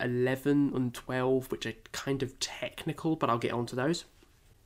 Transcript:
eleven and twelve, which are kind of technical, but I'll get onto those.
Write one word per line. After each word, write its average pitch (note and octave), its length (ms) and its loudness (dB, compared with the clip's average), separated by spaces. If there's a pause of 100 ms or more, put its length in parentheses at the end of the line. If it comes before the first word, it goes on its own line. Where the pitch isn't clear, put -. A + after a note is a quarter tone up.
eleven C3 720 2
and B2 180 0
twelve, B2+ 580 0
which - 160 -6
are A2 80 -4 (180)
kind C#3 300 -2
of A#2+ 180 -6
technical, - 760 -4
but C#3 140 2
I'll A#2 80 4
get A#2+ 140 0
onto A#2+ 240 -2
those. D3 280 2 (600)